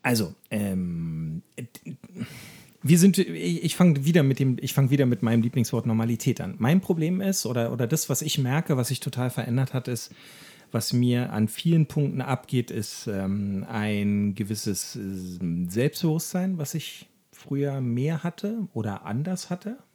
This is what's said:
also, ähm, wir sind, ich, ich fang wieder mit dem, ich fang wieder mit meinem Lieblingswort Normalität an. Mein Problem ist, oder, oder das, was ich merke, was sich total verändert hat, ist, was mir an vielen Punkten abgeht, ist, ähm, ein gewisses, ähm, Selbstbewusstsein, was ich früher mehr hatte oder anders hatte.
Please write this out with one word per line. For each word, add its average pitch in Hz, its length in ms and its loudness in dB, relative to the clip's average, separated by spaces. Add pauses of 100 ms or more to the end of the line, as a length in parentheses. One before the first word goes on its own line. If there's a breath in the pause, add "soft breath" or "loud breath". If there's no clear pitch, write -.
also, 110 320 2 (160)
ähm, 85 920 -2 (1400 loud breath)
wir 165 180 6
sind, 190 180 8
ich, 170 460 -2
ich - 120 -2
fang 147 300 6
wieder 165 180 6
mit 135 160 4
dem, 131 220 2
ich 135 120 -4
fang 139 160 4
wieder 139 160 4
mit 120 180 2
meinem 113 180 4
Lieblingswort 117 440 0
Normalität 113 560 0
an. 92 180 -6
Mein 156 220 4
Problem 175 400 0
ist, 190 240 -2
oder, 117 280 0
oder 120 140 0
das, 156 220 -2
was 135 120 0
ich 151 160 -2
merke, 139 400 0
was 123 120 0
sich 131 100 -4
total 127 300 -4
verändert 123 440 -2
hat, 131 140 -4
ist, 120 240 -6 (600 loud breath)
was - 220 -2
mir 123 380 2
an 107 160 2
vielen 165 400 2
Punkten 143 340 -2
abgeht, 123 500 -2
ist, - 360 -6
ähm, 98 640 -2
ein 104 680 0
gewisses, 107 600 -4
ähm, 90 760 -4
Selbstbewusstsein, 165 880 -2
was 143 160 -6
ich - 340 -10 (240)
früher 139 500 -4
mehr 131 420 -2
hatte 202 500 -4
oder 104 320 -4
anders 151 440 -4
hatte. 208 280 -8 (180)